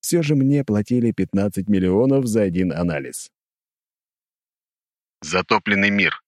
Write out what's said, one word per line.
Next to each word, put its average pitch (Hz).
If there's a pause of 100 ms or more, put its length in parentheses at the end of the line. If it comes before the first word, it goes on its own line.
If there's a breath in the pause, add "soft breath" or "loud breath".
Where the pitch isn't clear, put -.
Всё 170
же 147
мне 139
платили 113
пятнадцать 98
миллионов 107
за 110
один 92
анализ. 76 (1900)
Затопленный 101
мир. -